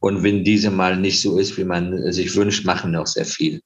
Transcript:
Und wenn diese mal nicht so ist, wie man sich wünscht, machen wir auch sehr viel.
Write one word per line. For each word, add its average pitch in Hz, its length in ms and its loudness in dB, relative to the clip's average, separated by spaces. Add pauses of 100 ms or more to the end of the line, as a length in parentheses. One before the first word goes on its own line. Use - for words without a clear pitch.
Und 98 220 0
wenn 101 220 2
diese 104 260 4
mal 92 260 2
nicht 95 240 0
so 95 180 0
ist, 98 200 -2
wie 95 60 -2
man 90 480 -2
sich 90 240 -2
wünscht, 101 280 2
machen 87 280 -2
wir 82 100 0
auch - 40 -8
sehr - 180 -2
viel. 160 420 -4